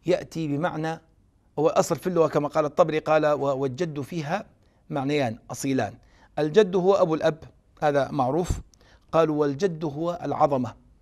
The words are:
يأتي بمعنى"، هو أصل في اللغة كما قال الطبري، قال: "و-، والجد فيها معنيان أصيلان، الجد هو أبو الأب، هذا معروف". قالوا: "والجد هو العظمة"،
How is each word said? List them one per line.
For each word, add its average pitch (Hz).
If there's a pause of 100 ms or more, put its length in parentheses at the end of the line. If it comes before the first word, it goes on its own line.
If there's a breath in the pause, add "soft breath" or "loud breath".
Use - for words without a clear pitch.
يأتي 165
بمعنى"، 160 (580)
هو 156
أصل 180
في 127
اللغة 165
كما 147
قال 156
الطبري، 156
قال: 151
"و-، 139
والجد 139
فيها 165 (440)
معنيان 139 (120)
أصيلان، 131 (440 soft breath)
الجد 175
هو 190
أبو 170
الأب، 156 (440)
هذا 143
معروف". 147 (640 soft breath)
قالوا: 156
"والجد 156
هو 165
العظمة"، 139 (260)